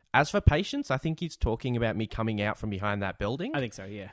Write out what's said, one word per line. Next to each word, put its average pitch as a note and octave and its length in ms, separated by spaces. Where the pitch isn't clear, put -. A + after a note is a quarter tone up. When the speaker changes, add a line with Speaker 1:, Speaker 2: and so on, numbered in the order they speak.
Speaker 1:
As A#3+ 140
for G#3 100
patience, G3 520
I C3 40
think D#3+ 220
he's E3 180
talking A#2+ 400
about A2+ 200
me A2 100
coming A2 340
out G#2 160
from G#2+ 140
behind G2+ 320
that F#2+ 160
building. C#3 340
Speaker 2:
I D4 60
think A#2+ 160
so, G2 100
yeah. G2+ 280